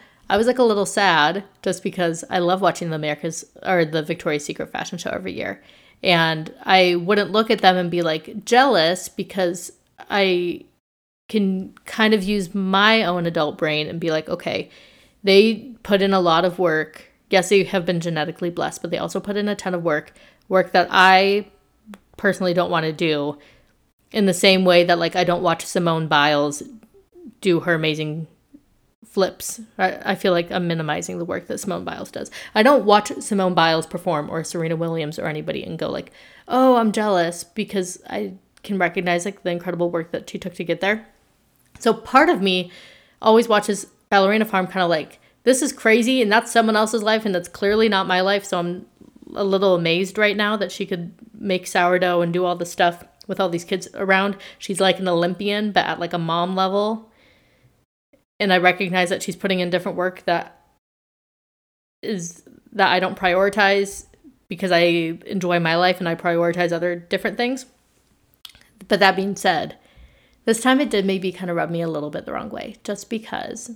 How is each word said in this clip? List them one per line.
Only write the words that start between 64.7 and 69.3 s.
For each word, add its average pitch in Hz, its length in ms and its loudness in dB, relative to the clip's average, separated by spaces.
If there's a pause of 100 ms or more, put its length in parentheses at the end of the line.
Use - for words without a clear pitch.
I 170 540 2
enjoy 175 340 -2
my 165 160 0
life 180 240 2
and 180 80 -4
I 165 80 -2
prioritize 170 560 0
other 175 240 -2
different 190 420 -6
things. 247 280 -4 (1200)
But 202 120 0
that 190 160 4
being 196 200 -4